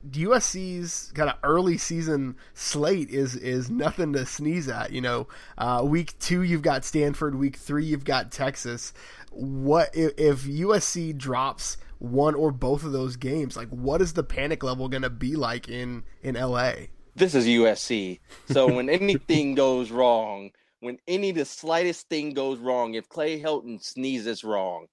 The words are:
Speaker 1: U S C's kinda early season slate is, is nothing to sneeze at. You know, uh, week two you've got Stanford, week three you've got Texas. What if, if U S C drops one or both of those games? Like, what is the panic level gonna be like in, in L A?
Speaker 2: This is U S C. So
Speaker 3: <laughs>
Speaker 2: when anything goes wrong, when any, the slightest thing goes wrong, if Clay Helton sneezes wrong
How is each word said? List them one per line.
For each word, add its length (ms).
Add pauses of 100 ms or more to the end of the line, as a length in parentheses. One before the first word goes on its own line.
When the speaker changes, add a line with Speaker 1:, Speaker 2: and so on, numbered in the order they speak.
(140)
Speaker 1:
U 200
S 140
C's 680
kinda 280
early 340
season 580 (180)
slate 560
is, 260
is 340
nothing 440
to 120
sneeze 420
at. 240
You 100
know, 260 (300)
uh, 280
week 340
two 220
you've 220
got 200
Stanford, 520
week 200
three 300
you've 180
got 280
Texas. 600 (400)
What 640
if, 220
if 300
U 260
S 100
C 300
drops 640 (220)
one 360
or 160
both 320
of 80
those 240
games? 400
Like, 140
what 320
is 120
the 100
panic 400
level 260
gonna 200
be 260
like 340
in, 340 (200)
in 120
L 220
A? 320 (260)
Speaker 2:
This 200
is 120
U 200
S 160
C. 360 (280)
So 200
Speaker 3:
<laughs> 60
Speaker 2:
when 160
anything 640
goes 380
wrong, 580 (300)
when 180 (100)
any, 240
the 140
slightest 640
thing 240
goes 260
wrong, 360
if 120
Clay 320
Helton 420
sneezes 640
wrong 500